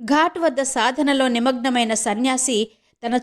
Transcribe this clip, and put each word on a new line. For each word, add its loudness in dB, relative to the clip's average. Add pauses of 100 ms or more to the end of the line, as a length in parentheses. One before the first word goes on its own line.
ఘాట్ 2
వద్ద 0
సాధనలో 0
నిమగ్నమైన 0
సన్యాసి -2 (340)
తన 0